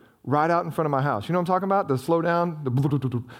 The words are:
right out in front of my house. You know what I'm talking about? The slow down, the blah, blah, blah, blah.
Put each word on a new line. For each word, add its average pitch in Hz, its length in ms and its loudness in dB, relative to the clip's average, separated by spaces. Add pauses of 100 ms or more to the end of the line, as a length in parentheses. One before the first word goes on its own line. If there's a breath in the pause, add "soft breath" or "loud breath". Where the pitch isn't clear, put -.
(260 soft breath)
right 151 260 2
out 175 140 2
in 165 60 -8
front 160 160 -2
of 147 40 -2
my 135 100 2
house. 131 280 -2
You 165 40 -2
know 180 60 2
what 180 40 0
I'm 180 100 0
talking 185 140 0
about? 196 200 2
The 135 100 2
slow 165 240 0
down, 170 440 0
the 131 40 -2
blah, 120 160 2
blah, 147 140 0
blah, 131 100 -2
blah. 123 120 -4 (180 loud breath)